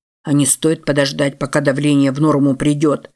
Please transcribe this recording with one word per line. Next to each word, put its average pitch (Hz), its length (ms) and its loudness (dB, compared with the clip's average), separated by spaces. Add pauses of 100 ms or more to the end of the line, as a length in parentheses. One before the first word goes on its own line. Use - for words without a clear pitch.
(240)
А 151 100 -2
не 143 120 2
стоит 160 400 -2
подождать, 143 540 -2
пока 147 200 -2
давление 143 520 2
в 139 100 -4
норму 143 340 2
придёт. 147 600 -2